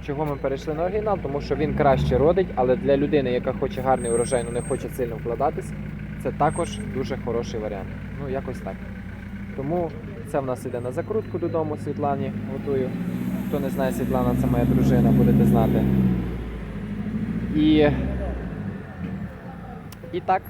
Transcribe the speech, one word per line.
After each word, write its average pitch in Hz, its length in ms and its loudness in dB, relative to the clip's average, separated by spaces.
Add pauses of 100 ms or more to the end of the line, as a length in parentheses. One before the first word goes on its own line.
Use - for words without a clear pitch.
Чого 147 200 -2
ми 143 100 -2
перейшли 139 380 -4
на 165 100 -2
оригінал? 202 380 0
Тому 143 180 -2
що 139 160 -2
він 147 180 0
краще 139 440 4
родить, 175 360 4
але 127 220 4
для 135 200 4
людини, 143 360 4
яка 123 200 0
хоче 127 280 -2
гарний 123 320 2
урожай, 117 300 2
але 117 100 -4
не 120 160 -2
хоче 127 200 -2
сильно 117 280 -4
вкладатись, 135 560 -2 (500)
це 131 100 -2
також - 460 0 (160)
дуже 131 300 -4
хороший 117 360 -2
варіант. 101 280 -6 (340)
Ну, 143 60 -6
якось - 300 -4
так. 190 160 -6 (840)
Тому 160 340 -2 (380)
це 147 120 0
в 135 60 -4
нас 127 200 -4
іде 120 140 -4
на 123 120 -6
закрутку 196 460 -4
додому, 160 380 -2
Світлані 143 560 -2 (200)
готую. 131 380 0 (580)
Хто 143 120 -2
не 135 100 0
знає, 131 220 0
Світлана — 127 480 2
це 131 60 4
моя 123 180 4
дружина, 131 460 6
будете 135 340 8
знати. 67 400 6 (1700)
І, 151 320 6 (2250)
і 175 80 -4
так 190 300 0